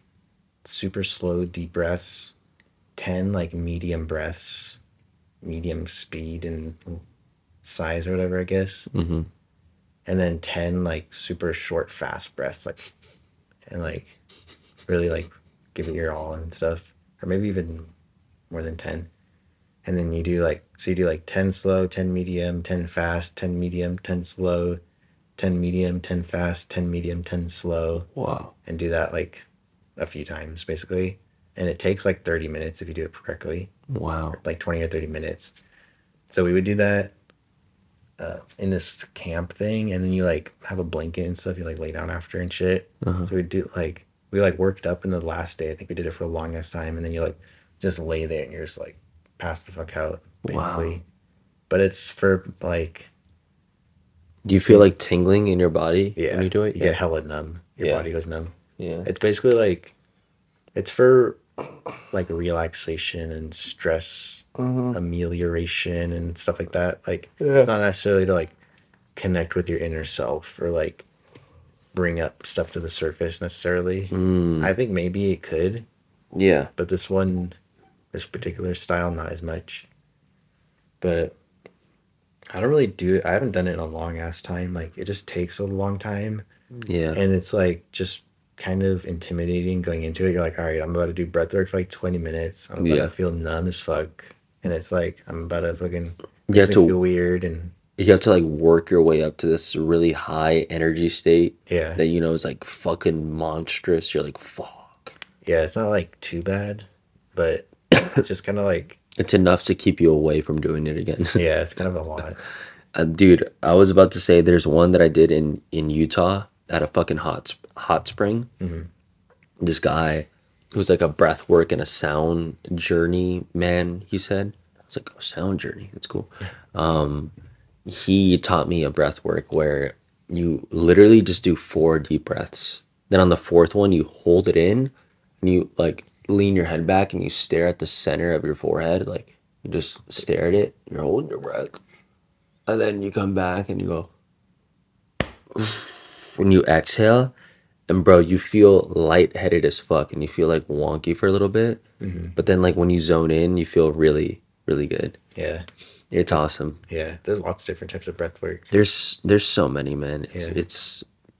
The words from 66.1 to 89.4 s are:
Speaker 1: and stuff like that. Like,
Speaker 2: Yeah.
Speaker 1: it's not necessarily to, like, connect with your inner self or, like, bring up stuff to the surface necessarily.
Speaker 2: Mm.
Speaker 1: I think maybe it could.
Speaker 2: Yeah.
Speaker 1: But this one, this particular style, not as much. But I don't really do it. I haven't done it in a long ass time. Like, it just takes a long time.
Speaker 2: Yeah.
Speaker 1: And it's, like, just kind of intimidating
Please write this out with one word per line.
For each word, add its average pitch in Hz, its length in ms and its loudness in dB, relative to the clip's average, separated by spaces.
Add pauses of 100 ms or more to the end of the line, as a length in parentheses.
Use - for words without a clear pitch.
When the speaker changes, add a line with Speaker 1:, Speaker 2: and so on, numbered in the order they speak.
Speaker 1:
and 85 240 -8
stuff - 220 -4
like 87 140 -8
that. 87 340 -2
Like, 87 220 -8 (100)
Speaker 2:
Yeah. 143 180 0
Speaker 1:
it's 127 100 8
not 110 140 2
necessarily 98 460 2
to, 95 80 2
like, 87 160 -2 (640)
connect 87 400 -2
with 90 120 -2
your 85 120 -4
inner 80 260 -6
self 71 560 -8
or, 85 80 -2
like, 82 360 -4 (920)
bring 87 240 -2
up - 260 -6
stuff - 280 -4
to 92 60 -6
the 82 100 -8
surface 80 520 -6
necessarily. 90 680 -4
Speaker 2:
Mm. 90 540 2
Speaker 1:
I 95 120 2
think 117 160 -2
maybe 92 400 -2
it 90 100 -4
could. 95 440 -4 (500)
Speaker 2:
Yeah. 85 400 4
Speaker 1:
But 90 140 -4
this 92 200 -4
one, 92 440 0 (580)
this - 160 -10
particular 90 480 -6
style, 87 340 -2
not 82 220 -8
as 85 100 -12
much. 82 460 -12 (1120)
But 85 360 -2 (1160)
I 92 80 -10
don't 113 100 0
really 143 180 4
do 95 280 0
it. - 100 0
I 85 60 0
haven't 107 200 0
done 90 160 0
it 90 60 -2
in 82 60 -8
a 82 60 -6
long 82 340 -8
ass 82 220 -10
time. 90 320 -8
Like, 82 240 -10
it - 80 -10
just 98 220 -8
takes 87 320 -6
a 101 60 -4
long 98 340 -4
time. 104 440 -6 (440)
Speaker 2:
Yeah. 82 240 -2
Speaker 1:
And 95 220 2
it's, 92 200 -2
like, 90 380 0
just - 320 -8 (340)
kind 95 260 -4
of 95 220 0
intimidating 87 760 -4